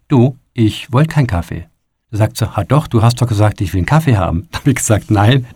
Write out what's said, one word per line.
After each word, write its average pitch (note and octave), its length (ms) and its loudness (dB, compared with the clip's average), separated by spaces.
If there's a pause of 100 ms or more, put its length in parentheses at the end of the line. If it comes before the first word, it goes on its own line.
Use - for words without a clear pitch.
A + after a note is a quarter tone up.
„Du, C3 300 2 (160)
ich A2 400 -2
wollte D3 160 2
keinen C#3 180 0
Kaffee.“ E2 380 -6 (480)
Da G#2 60 -6
sagt G#2+ 180 0
sie, - 180 -4
„Ha G#2 80 -2
doch, D3 240 0
du A#2 140 0
hast A#2 180 2
doch A#2+ 80 0
gesagt, G#2 320 0
ich F#2+ 140 -6
will F#2+ 60 -2
einen F2 80 -2
Kaffee D3 300 2
haben.“ E2+ 320 -4
<laughs> - 20 -20
Da - 80 -10
hab - 80 -2
ich C#3+ 80 2
gesagt, - 340 -2
„Nein, A2 460 2